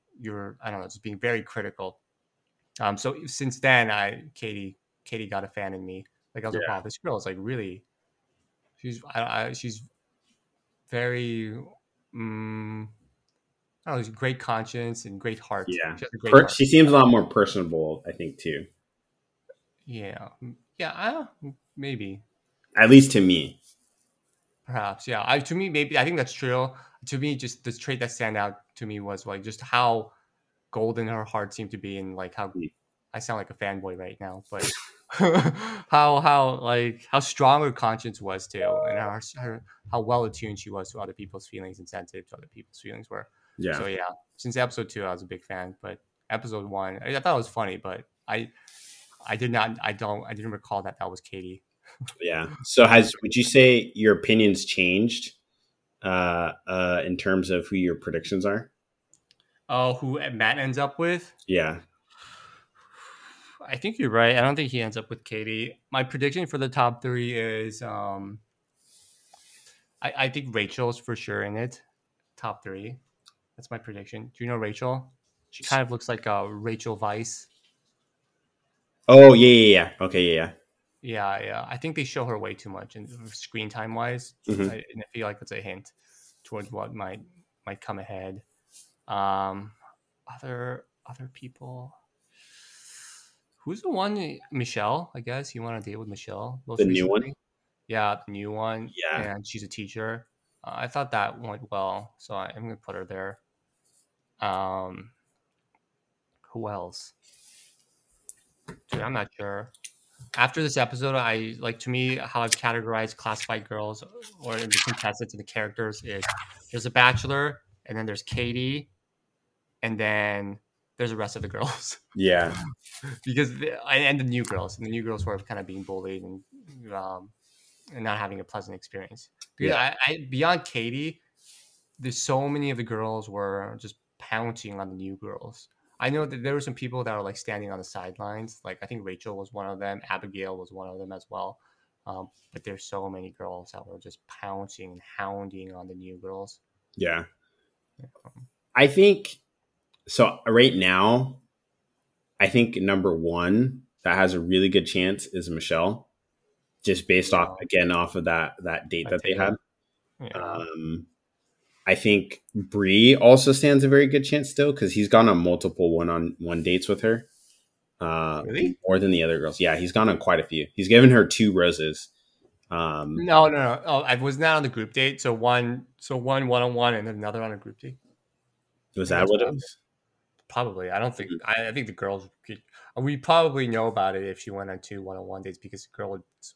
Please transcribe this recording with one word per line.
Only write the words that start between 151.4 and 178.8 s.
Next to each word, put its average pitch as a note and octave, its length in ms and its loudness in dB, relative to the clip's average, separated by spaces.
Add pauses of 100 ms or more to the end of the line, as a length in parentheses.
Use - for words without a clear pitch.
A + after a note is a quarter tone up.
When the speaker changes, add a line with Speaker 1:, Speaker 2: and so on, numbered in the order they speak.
Speaker 2:
I G2 100 6
think A#2 260 4
number F#2+ 400 2
one F2 680 0 (200)
that F2 140 2
has F#2 160 4
a F2 60 -2
really F#2 280 4
good F#2 180 2
chance F#2+ 420 -2
is E2+ 220 -8
Michelle, E2+ 600 -2 (760)
just F2+ 240 0
based F#2 260 4
off, F2+ 280 2
Speaker 1:
Yeah. - 40 -10
Speaker 2:
again, F2 260 2
off F2 240 0
of E2 100 -4
that, E2 380 0
that E2 260 -6
date E2+ 160 -4
Speaker 1:
That E2+ 60 -6
Speaker 2:
that F2+ 120 -2
they F#2+ 60 -4
Speaker 1:
date. F#2 100 -2
Speaker 2:
had. G2+ 160 0 (640)
Speaker 1:
Yeah. A#2 180 -12
Speaker 2:
Um, E2 680 -8 (800)
I F#2+ 80 6
think - 460 2 (120)
Bree G2+ 640 6
also C3 380 10
stands C#3 320 6
a - 40 6
very C#3 180 8
good C#3 180 2
chance D3 240 -2
still, C#3+ 240 2
'cause G2+ 200 -2
he's G#2 140 2
gone A2+ 220 8
on F2+ 80 6
multiple F2 580 2
one-on-one E2+ 680 -2
dates F2+ 260 0
with G2 120 0
her. A2+ 280 0 (720)
Uh, D#2+ 440 -2
Speaker 1:
Really? F#2+ 400 -2
Speaker 2:
more F#2+ 140 4
than F#2+ 120 2
the E2 120 4
other E2 160 2
girls. D2+ 220 -4
Yeah, D#2+ 160 2
he's F2 160 -4
gone A2 160 4
on F2 80 2
quite F2 240 2
a - 40 -4
few. D2+ 300 -6
He's F#2+ 140 -2
given B2 220 12
her A2 140 8
two G#2 280 2
roses. D#2 560 0 (640)
Um, D#2 520 -4
Speaker 1:
No, D#3 240 8
no, D3 100 2
no. B2 280 0
Oh, D3 160 2
I B2+ 140 2
was C3+ 220 -2
not D#3+ 200 4
on D3 60 0
the C3 60 0
group A2 220 -6
date. C3+ 300 0
So B2 120 0
one, A#2+ 520 0 (140)
so C3 180 -6
one C3+ 300 0
one-on-one A#2+ 480 2
and G#2+ 120 -4
then G#2+ 80 -8
another G#2 260 -6
on A2 120 -6
a G2+ 40 -14
group G#2+ 220 -18
date. C3 180 -16 (1000)